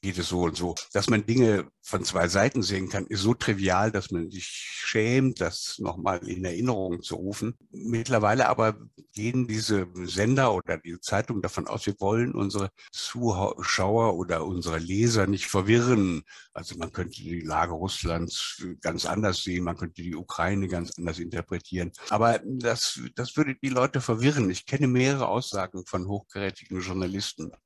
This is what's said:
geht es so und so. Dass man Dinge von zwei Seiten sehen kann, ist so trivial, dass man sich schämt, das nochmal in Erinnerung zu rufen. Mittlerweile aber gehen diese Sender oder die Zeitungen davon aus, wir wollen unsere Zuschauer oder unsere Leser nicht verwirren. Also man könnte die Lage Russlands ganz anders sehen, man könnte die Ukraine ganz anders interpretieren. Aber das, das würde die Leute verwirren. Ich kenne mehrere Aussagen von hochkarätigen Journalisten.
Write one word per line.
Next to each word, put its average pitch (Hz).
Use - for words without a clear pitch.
geht 92
es 87
so 90
und 80
so. 87
Dass 101
man 107
Dinge 113
von 90
zwei 87
Seiten 101
sehen 95
kann, 95
ist 104
so 113
trivial, 98
dass 101
man 87
sich 92
schämt, 120
das -
nochmal 87
in 92
Erinnerung 92
zu 85
rufen. 101
Mittlerweile 113
aber 110
gehen 120
diese 107
Sender 101
oder 87
die 85
Zeitungen 104
davon 92
aus, -
wir 101
wollen 110
unsere 98
Zuschauer 104
oder 87
unsere 82
Leser 101
nicht 98
verwirren. 104
Also -
man 107
könnte -
die 85
Lage 78
Russlands 85
ganz 85
anders 92
sehen, 90
man 85
könnte 87
die 85
Ukraine 92
ganz 87
anders 85
interpretieren. 85
Aber 113
das, 120
das 123
würde 143
die 135
Leute 131
verwirren. 123
Ich 92
kenne 135
mehrere 131
Aussagen 95
von 90
hochkarätigen 98
Journalisten. 92